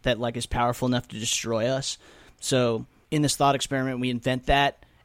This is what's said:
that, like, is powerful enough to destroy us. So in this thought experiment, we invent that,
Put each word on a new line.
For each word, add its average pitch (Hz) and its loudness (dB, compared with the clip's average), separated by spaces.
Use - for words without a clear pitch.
that, 120 0
like, 120 -4
is 117 -6
powerful 123 0
enough 123 0
to - -12
destroy 113 -2
us. 135 -4
So 120 0
in 151 2
this 143 2
thought 139 4
experiment, 131 -2
we 127 0
invent 127 -2
that, 139 2